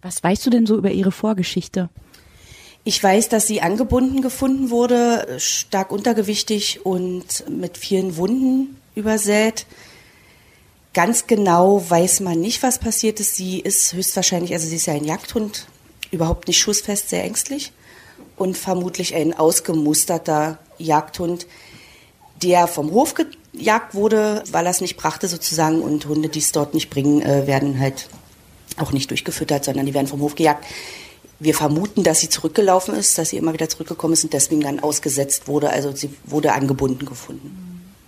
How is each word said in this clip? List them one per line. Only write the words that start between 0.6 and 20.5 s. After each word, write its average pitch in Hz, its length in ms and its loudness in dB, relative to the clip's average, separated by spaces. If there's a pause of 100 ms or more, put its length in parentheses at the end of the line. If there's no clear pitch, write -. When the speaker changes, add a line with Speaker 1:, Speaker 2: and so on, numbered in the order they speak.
Speaker 1:
so 214 100 4
über 190 160 2
ihre 190 220 2
Vorgeschichte? 185 760 -2 (920)
Speaker 2:
Ich - 180 -2
weiß, 202 280 6
dass 214 180 2
sie 214 140 -2
angebunden 254 600 2
gefunden 269 480 0
wurde, 240 680 2
stark - 560 -4
untergewichtig 208 920 -2
und 180 640 -4
mit 175 300 -6
vielen 190 400 -2
Wunden 262 580 2 (200)
übersät. 214 720 2 (1300)
Ganz 196 320 2
genau 190 640 4
weiß 175 300 4
man 175 220 -2
nicht, 220 220 -2
was 247 160 0
passiert 214 420 -2
ist. - 140 -2
Sie 185 260 -4
ist - 320 0
höchstwahrscheinlich, 180 580 -2
also 160 160 -4
sie 165 80 -6
ist 160 120 -2
ja 165 60 -2
ein 147 120 -4
Jagdhund, 208 640 -6 (440)
überhaupt 170 380 -2
nicht 175 100 2
schussfest, - 480 -2
sehr - 160 -4
ängstlich - 480 -6 (640)
und 185 220 -2
vermutlich 180 580 -4
ein 160 180 0
ausgemusterter 160 1300 2 (200)